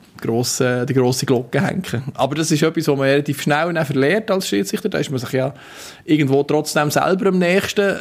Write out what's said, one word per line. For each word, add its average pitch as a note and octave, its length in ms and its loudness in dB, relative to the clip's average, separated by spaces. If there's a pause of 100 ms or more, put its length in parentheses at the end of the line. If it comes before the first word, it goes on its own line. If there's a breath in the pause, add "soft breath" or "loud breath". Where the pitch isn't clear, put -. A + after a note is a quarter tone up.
(200)
grosse, B2 680 0
die C3+ 80 -4
grosse B2+ 320 2
Glocke C3 360 0
hängen. C#3 420 -2 (120)
Aber C3+ 200 0
das D#3+ 160 0
ist D3 100 2
etwas, D#3+ 280 2
was C#3 80 2
man C3+ 100 0
relativ C#3+ 340 0
schnell D#3+ 300 0
dann D#3+ 140 0
verliert D3 460 2
als F#3+ 180 0
Schiedsrichter. G3+ 400 -2
Da D#3+ 80 -2
ist D3 140 -2
man B2+ 80 -2
sich - 120 -6
ja C3 220 0 (500 loud breath)
irgendwo C#3+ 400 2
trotzdem D3 480 0
selber E3+ 380 0
am F#3 100 2
nächsten. F#3+ 600 0